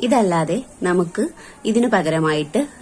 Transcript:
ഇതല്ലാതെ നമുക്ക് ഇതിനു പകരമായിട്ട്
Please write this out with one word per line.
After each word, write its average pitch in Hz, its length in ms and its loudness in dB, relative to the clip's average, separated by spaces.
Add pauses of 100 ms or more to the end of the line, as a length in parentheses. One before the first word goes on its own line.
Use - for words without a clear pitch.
ഇതല്ലാതെ 202 640 0 (180)
നമുക്ക് 180 460 0 (360)
ഇതിനു 233 240 2
പകരമായിട്ട് 160 800 0 (120)